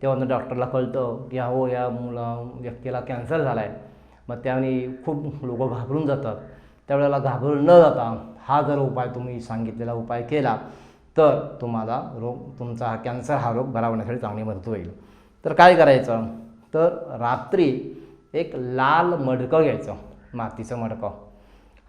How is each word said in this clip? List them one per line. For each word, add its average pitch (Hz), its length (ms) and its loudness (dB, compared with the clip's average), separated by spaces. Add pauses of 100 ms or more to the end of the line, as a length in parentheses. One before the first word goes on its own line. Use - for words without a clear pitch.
तेव्हा 131 240 0
डॉक्टरला 127 400 -2
कळतं 127 680 -4
की 127 60 -6
"हो, 127 300 0
या 123 220 -2
मुला, 120 640 -8
व्यक्तीला 123 440 -8
कॅन्सर 123 420 -4
झाला 120 200 -2
आहे." 104 80 -4 (580)
मग 123 80 -8
त्याने 127 520 -2 (180)
खूप 147 400 -6
लोकं 123 220 -2
घाबरून 123 400 -4
जातात. 117 280 -2 (520)
त्यावेळेला 143 320 2
घाबरून 139 440 0
न 156 40 4
जाता 123 720 6
हा 143 220 2
जर 147 160 0
उपाय 131 380 -2
तुम्ही 123 240 -8
सांगितलेला 113 540 -6
उपाय 117 280 -6
केला 123 360 0 (600)
तर 147 440 4
तुम्हाला 117 540 -4
रोग, 120 440 -10
तुमचा 120 260 -8
हा 113 100 -4
कॅन्सर 123 400 -4
हा 120 160 -2
रोग 123 140 -2
बरा 117 220 -2
होण्यासाठी 113 320 -4
चांगली 107 240 -6
मदत 101 240 -8
होईल. 92 320 -8 (460)
तर 156 80 -2
काय 175 220 10
करायचं, 127 500 6 (480)
तर 160 460 0
रात्री 131 720 0 (400)
एक 160 220 -4
लाल 131 500 2
मडकं 135 560 2
घ्यायचं, 123 320 0 (400)
मातीचं 117 440 -8
मडकं, 113 320 -6 (800)